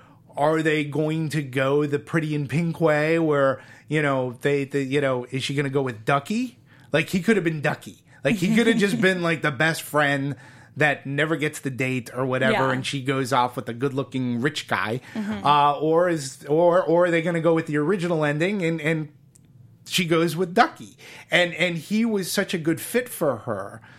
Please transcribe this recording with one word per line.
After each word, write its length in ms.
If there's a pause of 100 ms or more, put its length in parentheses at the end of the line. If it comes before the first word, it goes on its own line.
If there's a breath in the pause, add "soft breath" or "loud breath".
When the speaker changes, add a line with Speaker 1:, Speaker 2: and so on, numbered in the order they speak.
(360 loud breath)
Speaker 1:
are 260
they 220
going 460
to 120
go 440
the 140
Pretty 340
in 140
Pink 340
way 380
where, 420 (260 loud breath)
you 140
know, 400
they, 220
they, 200
you 180
know, 300
is 120
she 100
gonna 160
go 120
with 240
Ducky? 520 (340 soft breath)
Like, 180
he 120
could 160
have 60
been 180
Ducky. 420 (200 soft breath)
Like, 140
he 180
could 120
have 100
just 240
Speaker 2:
<laughs> 0
Speaker 1:
been, 200
like, 200
the 100
best 300
friend 540 (420 loud breath)
that 280
never 300
gets 240
the 100
date 460
or 100
whatever, 280 (140)
Speaker 2:
Yeah. 40
Speaker 1:
and 140
she 180
goes 280
off 240
with 140
a 40
good-looking 680
rich 260
guy. 340 (120)
Speaker 2:
Mm-hmm. 320
Speaker 1:
Uh, 280
or 360
is, 400
or, 320
or 240
are 60
they 100
gonna 200
go 120
with 140
the 100
original 480
ending 380
and, 180
and 280 (760)
she 200
goes 300
with 200
Ducky? 420 (320 loud breath)
And, 260
and 220
he 280
was 260
such 240
a 20
good 240
fit 260
for 320
her 420 (180 loud breath)